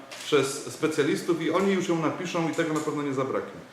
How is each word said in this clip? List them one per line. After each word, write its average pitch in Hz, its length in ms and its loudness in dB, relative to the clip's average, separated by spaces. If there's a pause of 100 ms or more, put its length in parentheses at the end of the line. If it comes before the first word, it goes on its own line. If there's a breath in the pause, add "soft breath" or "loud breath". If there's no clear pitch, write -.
(240)
przez - 480 2
specjalistów 156 680 0
i 151 80 0
oni 196 220 4
już 180 160 2
ją 165 140 2
napiszą 160 480 0
i 143 40 -4
tego 156 200 0
na 151 60 0
pewno 147 220 -2
nie 143 120 -2
zabraknie. 123 460 -2 (120)